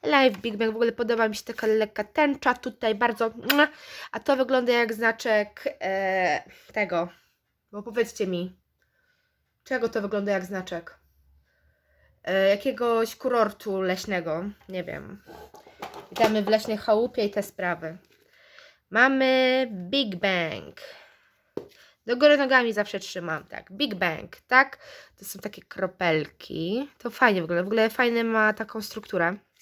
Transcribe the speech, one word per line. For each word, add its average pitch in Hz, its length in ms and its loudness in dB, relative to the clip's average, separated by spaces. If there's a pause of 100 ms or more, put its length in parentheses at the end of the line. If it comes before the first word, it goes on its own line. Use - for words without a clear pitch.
Live 262 360 4
Big 220 180 -6
Bang, 220 160 0
w 214 40 -6
ogóle 226 160 2
podoba 226 360 0
mi 208 80 -6
się - 80 -12
taka - 220 -6
lekka 214 380 0
tęcza 277 500 2
tutaj, 220 400 -4
bardzo. 226 360 0 (800)
A 226 80 -6
to 277 160 2
wygląda 254 360 2
jak 233 220 2
znaczek, 220 720 0 (160)
e, 190 640 0 (300)
tego. 180 360 -2 (640)
Bo 208 100 -12
powiedzcie 226 440 -2
mi, 185 300 -4 (1080)
czego 233 240 -2
to 226 140 -4
wygląda 202 300 -2
jak 190 120 -2
znaczek? 180 540 -10 (1300)
E, 190 240 2
jakiegoś 226 680 0
kurortu 220 640 0
leśnego, 180 640 -2 (240)
nie 185 160 -8
wiem. 160 380 -12 (880)
Witamy 214 320 2
w 196 60 -2
leśnej 214 280 2
chałupie 226 480 2
i 208 60 -2
te 202 120 -4
sprawy. 175 560 -6 (920)
Mamy 262 840 4
Big 196 440 -2
Bang. 165 640 -2 (1300)
Do 240 100 -2
góry 294 200 8
nogami 254 360 4
zawsze 202 280 -4
trzymam, 170 440 -8
tak. - 280 -18
Big 208 220 -4
Bang, 175 420 -4
tak? 269 420 2 (380)
To - 80 -20
są - 140 -12
takie - 240 -12
kropelki. 175 1300 -4 (100)
To 240 120 -8
fajnie 214 300 4
wygląda. 170 220 0
W 185 40 -2
ogóle 220 240 2
fajny 233 340 0
ma 220 280 2
taką 214 300 -8
strukturę. 185 540 -2 (260)